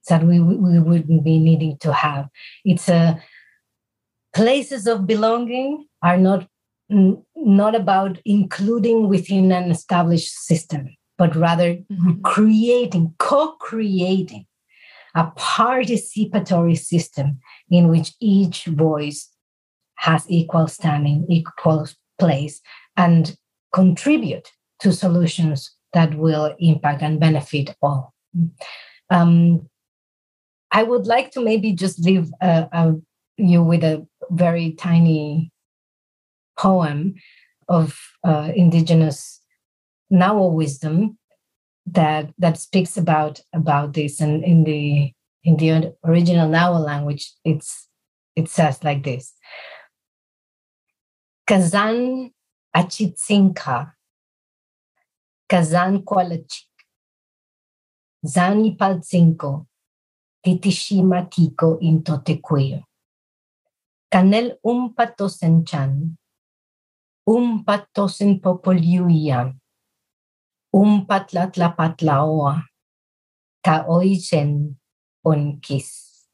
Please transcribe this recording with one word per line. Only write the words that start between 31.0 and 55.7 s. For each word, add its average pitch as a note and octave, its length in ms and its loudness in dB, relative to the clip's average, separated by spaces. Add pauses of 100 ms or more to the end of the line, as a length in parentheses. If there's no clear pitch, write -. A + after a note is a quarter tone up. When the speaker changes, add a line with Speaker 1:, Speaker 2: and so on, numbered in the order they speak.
Speaker 1:
like B3 260 -2
to B3+ 100 -8
maybe G#3+ 320 0
just F3+ 260 -4
leave, F3 320 2 (100)
uh, E3 300 2
uh, E3 200 0 (460)
you F3 260 4
with E3 200 2
a D#3 220 -2 (240)
very E3+ 440 0
tiny E3 800 0 (1080)
poem F3 580 0 (520)
of, D#3+ 300 0 (260)
uh, D#3 320 0
indigenous E3 840 2 (720)
Nahuatl F#3 440 2
wisdom D#3+ 600 -4 (720)
that, D#3 500 0
that E3+ 200 0
speaks - 400 -4
about, D#3 440 -2 (120)
about D3 400 -2
this. D3 280 -6
And D3+ 220 -2
in E3 200 4
the, D3 480 -2 (320)
in D#3+ 140 4
the D#3+ 360 0 (120)
original E3+ 420 2
Nahuatl E3+ 380 0
language, D3 480 -8 (100)
it's, - 440 -6 (480)
it E3 120 -2
says D#3 360 -2
like C#3+ 200 -4
this. C3 300 -10 (2250)
"Kazan A3 800 -2 (460)
achitzinka, F3 1160 -2 (1600)
Kazan F3+ 540 0